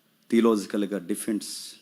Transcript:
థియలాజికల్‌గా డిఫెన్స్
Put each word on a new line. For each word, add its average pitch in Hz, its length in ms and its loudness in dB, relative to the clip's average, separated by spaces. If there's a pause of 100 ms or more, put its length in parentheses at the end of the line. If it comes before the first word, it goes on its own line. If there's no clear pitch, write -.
(320)
థియలాజికల్‌గా 104 640 2
డిఫెన్స్ 98 840 -6